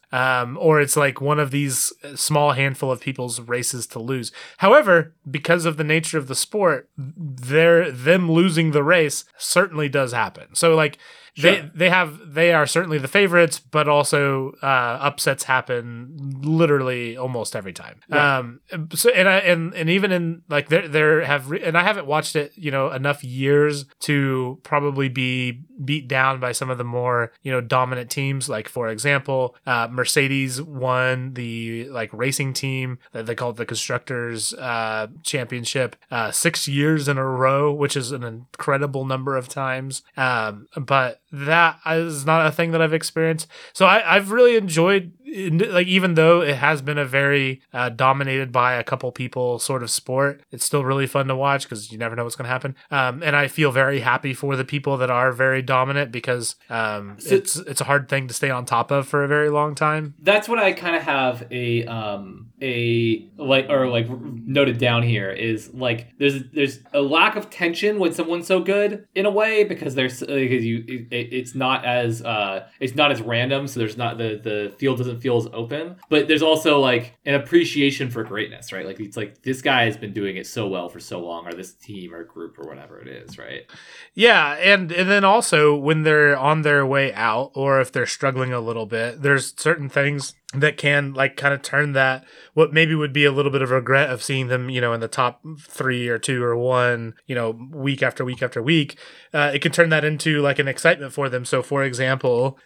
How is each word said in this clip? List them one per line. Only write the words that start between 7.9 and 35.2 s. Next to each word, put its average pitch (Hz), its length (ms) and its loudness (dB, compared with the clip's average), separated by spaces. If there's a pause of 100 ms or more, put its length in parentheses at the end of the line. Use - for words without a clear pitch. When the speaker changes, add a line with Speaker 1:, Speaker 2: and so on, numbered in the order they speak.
Speaker 1:
them 165 400 2
losing 165 420 4
the 143 100 4
race 156 420 2 (140)
certainly 165 500 0
does 131 240 0
happen. 107 420 -6
So, 165 200 4
like, 156 240 2 (420)
they, 180 200 4
Speaker 2:
Sure. 147 120 -14
Speaker 1:
they 175 180 2
have, 165 440 0
they 170 180 4
are 156 140 4
certainly 160 320 0
the 131 80 -4
favorites, 175 540 4
but 151 260 0
also, 143 760 2
uh, 127 380 2
upsets 139 440 -2
happen 123 720 -2 (260)
literally 135 760 2
almost 127 380 -6
every 98 180 -8
time. - 280 -18 (100)
Speaker 2:
Right. 143 280 4
Speaker 1:
Um, 120 220 -8 (340)
so, 233 160 4
and 190 180 6
I, 190 100 6
and, 175 360 2
and 160 140 -2
even 190 220 2
in, 170 380 -2
like, 143 200 0
there, 170 200 2
there 151 360 4
have, 135 260 -2
re-, 170 120 -4
and 165 160 0
I 175 60 4
haven't 202 240 0
watched 156 260 0
it, 143 220 -2
you 156 160 -6
know, 135 180 0
enough 139 320 -2
years 139 600 2 (160)
to 135 640 0
probably 143 440 -2
be 127 540 -4 (220)
beat 139 240 -4
down 131 320 0
by 127 100 -2
some 131 200 -6
of 123 80 -4
the 123 60 -6
more, 120 460 -2 (120)
you 135 100 -6
know, 127 80 0
dominant 123 500 -2
teams. 135 380 -4
Like, 110 200 -6
for 117 200 -6
example, 131 640 -2 (100)
uh, 120 240 0
Mercedes 131 720 0
won 127 720 -2
the, 117 560 -8
like, 117 220 -8
racing 135 400 -2
team 131 460 -6 (140)
that 113 140 -10
they 117 100 -6
called 120 220 -6
the 120 80 -6
Constructors, 117 880 -6
uh, 113 520 -4 (160)